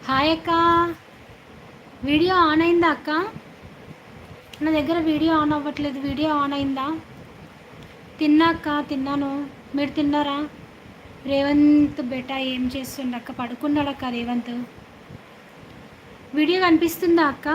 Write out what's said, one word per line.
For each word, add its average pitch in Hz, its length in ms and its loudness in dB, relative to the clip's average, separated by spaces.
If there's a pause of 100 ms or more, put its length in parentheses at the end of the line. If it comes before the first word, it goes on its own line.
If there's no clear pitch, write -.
(140)
హాయ్ 294 200 2
అక్క, 320 160 -6 (1600)
వీడియో 330 260 2 (140)
on 311 160 4
అయిందా 339 320 4
అక్క? 311 140 -8 (1500)
నా 311 120 2
దగ్గర 302 220 0 (100)
వీడియో 311 240 2 (120)
on 294 120 0
అవ్వట్లేదు. 285 480 -6
వీడియో 285 240 -2 (140)
on 285 140 -2
అయిందా? 269 280 -2 (1300)
తిన్నా 311 360 4
అక్క, 330 120 -8 (240)
తిన్నాను. 277 400 -4 (460)
మీరు 285 200 -2
తిన్నారా? 294 400 0 (920)
రేవంత్ 294 800 4
బేటా 254 260 -6 (160)
ఏం 254 100 -4 (120)
చేస్తుండు 254 460 -6
అక్క? 247 200 -14
పడుకున్నాడు 285 540 -2
అక్క 254 220 -6
రేవంత్. 240 380 -4 (1800)
వీడియో 330 280 4
కనిపిస్తుందా 330 680 4
అక్క? - 220 -8